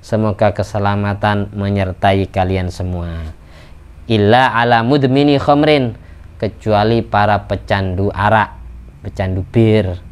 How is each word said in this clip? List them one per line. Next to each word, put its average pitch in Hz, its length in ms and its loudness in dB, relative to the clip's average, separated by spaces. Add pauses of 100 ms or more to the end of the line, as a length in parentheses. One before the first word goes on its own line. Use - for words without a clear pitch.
Semoga 107 540 -2
keselamatan 101 960 -2
menyertai 98 800 -2
kalian 92 400 -2
semua. 85 640 -8 (720)
"Illa 110 480 4
ala 117 320 2
mudmini 139 560 4
khomrin," 147 560 2 (400)
kecuali 107 640 0
para 104 480 0
pecandu 98 640 -2
arak, 104 400 0 (480)
pecandu 95 480 -6
bir 107 480 2 (140)